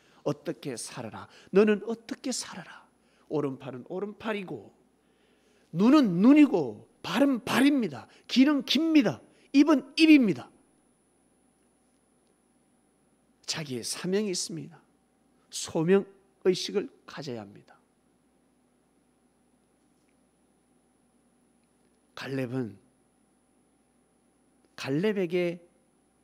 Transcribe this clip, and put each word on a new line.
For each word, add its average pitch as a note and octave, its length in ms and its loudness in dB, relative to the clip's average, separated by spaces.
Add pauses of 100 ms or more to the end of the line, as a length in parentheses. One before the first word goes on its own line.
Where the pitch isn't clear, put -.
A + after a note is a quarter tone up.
(220)
어떻게 C#3+ 560 -8
살아라. G#2+ 500 -14 (220)
너는 G#3 360 4
어떻게 - 460 -10
살아라. - 500 -14 (460)
오른팔은 C3 600 -8
오른팔이고, G3 880 -10 (960)
눈은 G#3 500 4
눈이고, G#3 680 4 (140)
발은 B3+ 420 0
발입니다. A#3+ 600 0 (220)
귀는 C4+ 360 4
귀입니다. C#4+ 560 2 (320)
입은 C#4+ 460 4
입입니다. C4+ 520 6 (3000)
자기의 C3 400 -10
사명이 G3 460 -4
있습니다. D#3+ 500 -10 (680)
소명의식을 F#3 1400 -2 (180)
가져야 B2+ 360 -12
합니다. - 360 -20 (4000)
갈렙은, B2+ 640 -6 (2000)
갈렙에게 F3 840 -4 (640)